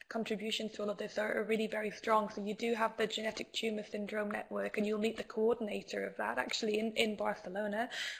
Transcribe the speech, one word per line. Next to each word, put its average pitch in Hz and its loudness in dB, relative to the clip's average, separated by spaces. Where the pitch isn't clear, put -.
contributions 214 -2
to 214 -4
all 208 0
of 196 -2
this 214 -6
are, 214 2
are 220 2
really 214 2
very 214 -2
strong. 214 2
So 208 -6
you 202 -2
do 233 0
have 220 2
the 220 4
Genetic - -4
Tumour 214 0
Syndrome 208 -2
Network, 202 -2
and 208 4
you'll 214 2
meet 220 2
the 208 -2
coordinator 208 0
of 190 -4
that 214 0
actually 214 2
in, 220 0
in 220 4
Barcelona. 208 -2